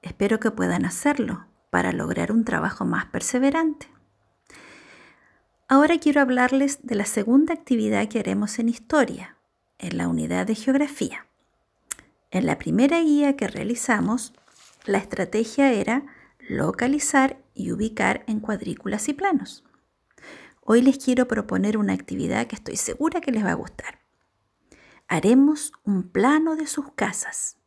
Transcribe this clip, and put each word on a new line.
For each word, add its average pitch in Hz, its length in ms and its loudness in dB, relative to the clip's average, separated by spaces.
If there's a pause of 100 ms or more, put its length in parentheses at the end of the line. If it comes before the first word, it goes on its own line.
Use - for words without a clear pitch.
Espero 214 380 -2
que 214 120 0
puedan 180 340 -2
hacerlo 226 600 -2 (240)
para - 200 0
lograr 175 400 -4
un 226 140 2
trabajo 180 400 -2
más 175 200 -2
perseverante. 294 840 -2 (1800)
Ahora 302 300 6
quiero 294 240 4
hablarles 262 640 2
de 240 80 -6
la 202 120 0
segunda 254 500 4
actividad 214 520 0
que 226 120 -4
haremos 202 400 -2
en 233 100 2
historia, - 680 0 (420)
en 175 180 -6
la 175 100 0
unidad 165 380 -2
de 220 80 0
geografía. 277 720 -2 (1040)
En - 160 0
la 156 140 0
primera 262 420 2
guía 294 340 4
que 220 120 -4
realizamos, 220 840 -2 (520)
la 196 140 0
estrategia 226 720 0
era 220 340 0 (340)
localizar - 1000 0 (180)
y 185 160 -6
ubicar 202 560 -2
en 214 120 -4
cuadrículas 208 720 -6
y 294 40 -2
planos. 311 500 -2 (1000)
Hoy 233 160 6
les 269 160 6
quiero 254 300 0
proponer 208 500 -2
una 202 140 0
actividad 190 560 -4
que 220 80 -12
estoy - 220 -10
segura - 420 -2
que 302 140 -4
les 220 100 0
va 180 80 0
a 165 40 -2
gustar. - 440 -14 (1120)
Haremos 262 640 4 (100)
un 190 200 0
plano 302 520 2
de 311 120 -6
sus - 260 -8
casas. - 720 -6